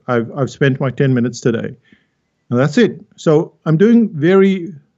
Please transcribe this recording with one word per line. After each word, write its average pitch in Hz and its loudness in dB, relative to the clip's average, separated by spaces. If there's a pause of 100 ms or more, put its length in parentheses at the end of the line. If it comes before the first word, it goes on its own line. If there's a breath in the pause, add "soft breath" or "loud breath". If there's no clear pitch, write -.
"I've, 120 -2
I've 123 -4
spent 139 -2
my 135 -2
ten 131 0
minutes 120 -4
today." 110 -4 (760 soft breath)
And 120 -2
that's 143 0
it. - 0 (120)
So 160 0 (120)
I'm 160 0
doing 220 4
very 190 0 (240)